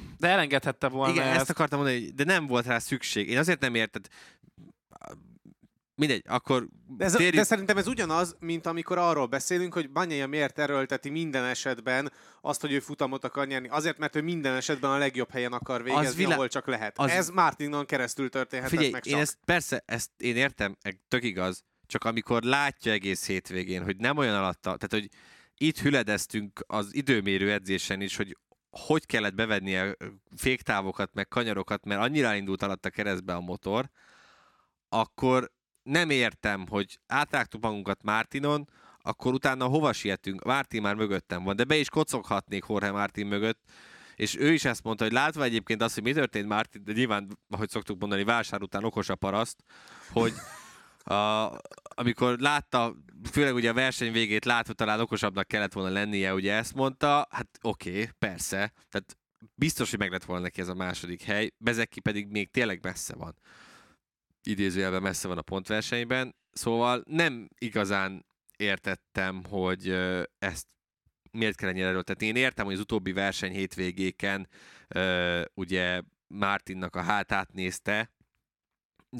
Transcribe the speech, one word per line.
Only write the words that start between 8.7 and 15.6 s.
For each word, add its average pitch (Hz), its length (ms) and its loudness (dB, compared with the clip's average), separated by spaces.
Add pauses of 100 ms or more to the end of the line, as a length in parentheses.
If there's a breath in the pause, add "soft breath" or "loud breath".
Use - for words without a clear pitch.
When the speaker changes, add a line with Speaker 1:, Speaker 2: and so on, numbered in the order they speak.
Speaker 3:
arról 165 280 4
beszélünk, 170 480 0
hogy 147 180 -2
Bagnaia 151 360 0
miért 143 320 0
erőlteti 143 500 0
minden 147 360 -2
esetben 127 680 -2 (300 loud breath)
azt, - 200 -4
hogy 147 100 -4
ő 139 80 2
futamot 135 460 -4
akar 135 220 -2
nyerni. 131 200 -4
Azért, 151 300 -2
mert 151 180 -4
ő 151 60 0
minden 151 340 0
esetben 135 360 0
a 135 60 4
legjobb 127 340 0
helyen 123 220 -2
akar 123 260 -4